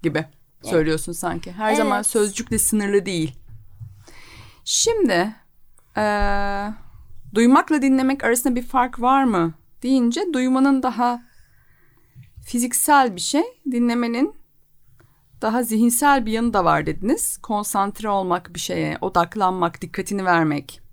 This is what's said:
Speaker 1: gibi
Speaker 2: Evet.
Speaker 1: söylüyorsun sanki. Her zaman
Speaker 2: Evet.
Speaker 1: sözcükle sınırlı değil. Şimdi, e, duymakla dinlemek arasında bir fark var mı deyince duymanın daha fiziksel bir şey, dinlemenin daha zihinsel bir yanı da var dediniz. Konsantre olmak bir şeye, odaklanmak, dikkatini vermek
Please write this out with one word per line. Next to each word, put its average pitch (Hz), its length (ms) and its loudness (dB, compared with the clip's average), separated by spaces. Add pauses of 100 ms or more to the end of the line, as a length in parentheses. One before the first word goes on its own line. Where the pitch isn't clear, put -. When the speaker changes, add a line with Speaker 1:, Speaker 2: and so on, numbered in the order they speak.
Speaker 1:
gibi 156 160 -2
Speaker 2:
Evet. - 500 -16
Speaker 1:
söylüyorsun 156 420 0
sanki. 170 400 -8
Her 214 240 0
zaman 202 200 2
Speaker 2:
Evet. 208 120 -2
Speaker 1:
sözcükle 214 520 -2
sınırlı 202 460 0
değil. 160 300 -4 (1300)
Şimdi, 220 720 0 (640)
e, 214 60 0 (1300)
duymakla 262 460 4
dinlemek 262 420 0
arasında 240 320 0
bir 247 80 -4
fark 254 380 -2
var 269 220 4
mı 175 300 0 (300)
deyince 262 500 0
duymanın 262 500 2
daha 240 380 -2 (1200)
fiziksel 247 720 2
bir 175 60 -8
şey, 302 220 0 (280)
dinlemenin 240 640 0 (1040)
daha 226 220 0
zihinsel 240 640 2
bir 220 60 -4
yanı 226 220 0
da 190 120 2
var 151 200 2
dediniz. 190 520 -2
Konsantre 208 720 -4
olmak 180 460 -2
bir - 40 -10
şeye, 156 420 -4
odaklanmak, 180 800 0
dikkatini 196 440 -6
vermek 160 560 0 (120)